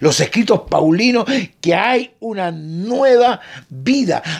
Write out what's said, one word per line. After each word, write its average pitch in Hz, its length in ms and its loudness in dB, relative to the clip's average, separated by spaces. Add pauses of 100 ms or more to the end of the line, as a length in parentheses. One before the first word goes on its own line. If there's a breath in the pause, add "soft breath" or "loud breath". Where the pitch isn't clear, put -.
los 147 180 2
escritos 214 500 0
paulinos, 220 580 2 (340 loud breath)
que 170 140 0
hay 247 460 -2
una 196 300 -6
nueva 226 880 0 (280 loud breath)
vida, 185 540 -2 (180 loud breath)